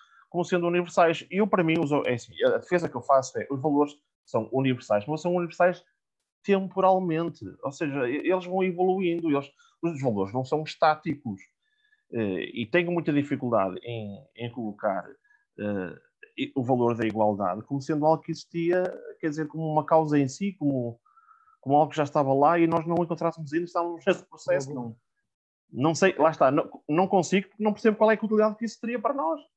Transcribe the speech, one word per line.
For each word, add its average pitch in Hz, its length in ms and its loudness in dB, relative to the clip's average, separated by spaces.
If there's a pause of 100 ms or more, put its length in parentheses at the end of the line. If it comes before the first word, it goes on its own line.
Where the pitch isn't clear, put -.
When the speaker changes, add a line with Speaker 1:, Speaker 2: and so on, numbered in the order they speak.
(300)
Speaker 1:
como 170 160 -2
sendo 175 220 0
universais. 170 640 2
Eu, 196 180 2
para 190 160 2
mim, 160 160 2
os, 147 120 0 (140)
é 123 80 2
assim, 117 200 -8 (120)
a 120 120 4
defesa 170 320 -2
que 135 60 -12
eu 120 60 -6
faço 131 380 2
é, - 120 -6
os 131 100 -4
valores 143 320 2 (320)
são 110 280 -4
universais, 123 520 0
mas 156 160 -6
são 175 140 -2
universais 175 480 0 (600)
temporalmente, 185 1040 0 (180)
ou 135 80 -4
seja, 139 380 -2
e-, 147 220 -2
eles 185 140 0
vão 185 180 0
evoluindo, 180 680 0
eles, 139 180 0 (340)
os 160 180 -2
valores 101 320 -2
não 127 100 -2
são 151 200 -2
estáticos, 156 800 -2 (720)
eh, 98 400 -4
e 117 160 -6
tenho 175 220 0
muita 160 220 -2
dificuldade 120 680 0
em, 107 420 -10 (100)
em 117 160 -8
colocar, 104 540 -6 (540)
eh, 98 360 -6 (420)
e-, 123 180 -6
o 135 80 -2
valor 120 320 2
da 117 100 -4
igualdade 104 580 0
como 139 180 -6
sendo 151 240 -2
algo 160 160 2
que 170 100 -10
existia, 170 520 -2 (360)
quer 165 100 -2
dizer, 151 180 -6
como 156 240 -6
uma 151 140 0
causa 156 340 4
em 139 80 2
si, 196 260 -6
como, 131 460 -4 (600)
como 135 160 0
algo 147 160 4
que 151 60 -6
já 151 60 0
estava 135 300 0
lá 147 240 4
e 170 100 6
nós 165 200 0
não 170 160 -2
encontrássemos 165 500 -6
ainda, 170 120 -2
estávamos 170 400 -6
nesse 190 200 0
processo, 143 440 -4
Speaker 2:
Uhum. 147 60 -10
Speaker 1:
não, 117 220 -10 (760)
não 151 220 2
sei, 190 220 4
lá 156 140 4
está, 151 200 4
não, 151 180 0 (200)
não 180 180 2
consigo 190 420 2
porque - 140 -8
não 214 100 2
percebo 214 240 2
qual 220 140 4
é 214 60 2
que 220 60 -6
a 214 40 -4
utilidade 214 300 2
que 233 80 -6
isso - 160 -10
teria 240 180 -6
para - 140 -2
nós. 302 280 -4 (160)